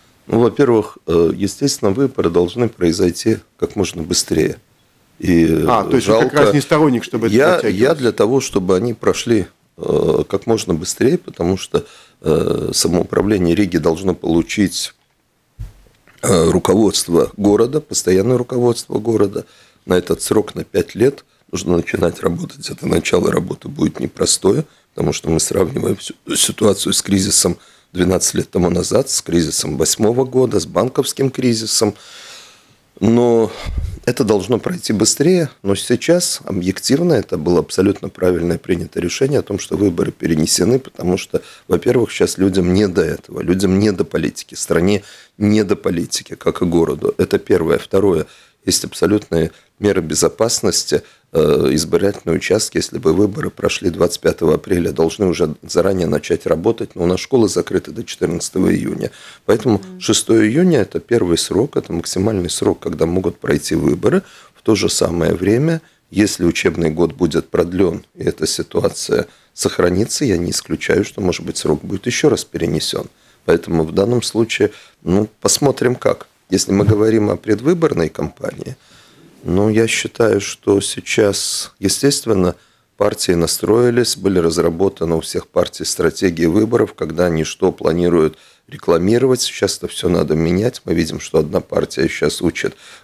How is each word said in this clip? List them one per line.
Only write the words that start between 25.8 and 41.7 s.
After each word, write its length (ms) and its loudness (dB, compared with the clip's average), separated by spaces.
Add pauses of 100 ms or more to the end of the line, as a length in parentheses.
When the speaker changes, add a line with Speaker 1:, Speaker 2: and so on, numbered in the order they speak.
Speaker 1:
всю 180 -14 (200)
ситуацию 580 0
с 100 -2
кризисом 540 0 (360)
двенадцать 420 0
лет 160 -4
тому 200 2
назад, 400 0
с 120 -4
кризисом 540 -2
восьмого 480 0
года, 340 0
с 80 -4
банковским 640 -2
кризисом. 640 0 (1040)
Но 540 2 (540)
это 180 -2
должно 340 2
пройти 360 -6
быстрее. 560 2 (120)
Но 120 0
сейчас 720 0
объективно 680 0
это 240 0
было 240 2
абсолютно 480 0
правильное 500 0
принято 420 -4
решение 400 0
о 20 -8
том, 160 -6
что 180 -6
выборы 360 0
перенесены, 640 0
потому 400 -4
что, 240 -6 (260)
во-первых, 420 2